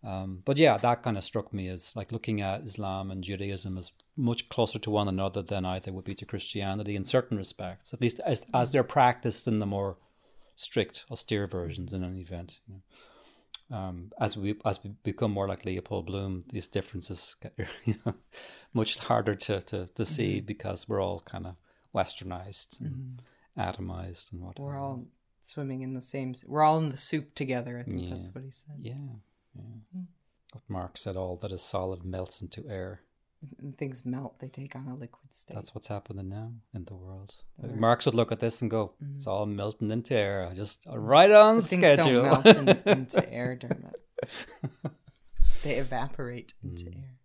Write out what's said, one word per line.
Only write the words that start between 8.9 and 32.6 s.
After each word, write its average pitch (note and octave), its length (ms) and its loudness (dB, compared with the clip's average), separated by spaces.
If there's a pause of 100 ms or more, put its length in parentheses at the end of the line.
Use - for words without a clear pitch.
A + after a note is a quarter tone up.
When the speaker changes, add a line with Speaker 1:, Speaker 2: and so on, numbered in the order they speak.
Speaker 1:
in G#2+ 140 0
the G#2 60 -2
more G2 300 -4 (600)
strict, - 540 -4
austere G#2+ 360 -4
versions F2+ 460 -8
in F#2 120 -4
any F#2 160 -8
event. F2 380 -14 (100)
You G2 60 -18
know. F#2+ 60 -20 (920)
Um, F#2+ 500 -10
as A2 160 -2
we, G#2 200 -4 (100)
as G2+ 180 -2
we G2+ 60 -12 (140)
become G#2 280 -2
more G2 160 -2
like F#2+ 160 -6
Leopold F#2 400 -6
Bloom, F#2+ 480 -6
these F#2+ 160 -8
differences - 720 -8
get, - 140 -14
<laughs> - 300 -10
you A2 80 0 (100)
know, G#2 100 -2 (600)
much A2 240 0
harder A2 360 0
to, G2 280 -4
to, F#2+ 240 -8
to - 180 -4
see G#2 320 -2
Speaker 2:
Mm-hmm. G2 100 -6
Speaker 1:
because G2+ 400 -8
we're G2+ 160 -2
all F#2 180 -4
kind F#2 260 -12
of F2+ 80 -14 (400)
westernized F#2 880 -6
and B2+ 360 -10 (380)
Speaker 2:
Mm-hmm. - 40 -6
Speaker 1:
atomized F2+ 720 -8
and F2 100 -12
whatever. F#2 260 -12
Speaker 2:
We're C#3+ 100 -8
all C3+ 280 -8 (380)
swimming C3+ 360 -8
in C3 140 -8
the B2+ 80 -10
same C3 300 -6
s-, - 140 -12
we're D3+ 160 2
all D#3 140 6
in D#3+ 140 0
the C3 80 -8
soup - 360 -2
together. B2 440 -4
I A#2+ 60 -10
think F2+ 180 -6
Speaker 1:
Yeah. F2+ 140 -8
Speaker 2:
that's F#2 180 -12
what C3 100 -12
he C3+ 60 -16
said. D3 280 -18
Speaker 1:
Yeah, B2 140 -10 (640)
yeah. G2 60 -16 (340)
Speaker 2:
Mm. F3+ 100 -10 (460)
Speaker 1:
What A2+ 160 -20
Marx F#2 320 -8
said, F#2+ 160 -6
"All F#2 200 -4
that G2 160 -8
is F#2 100 -6
solid F#2 420 -4
melts F#2 380 -8
into G#2+ 260 -12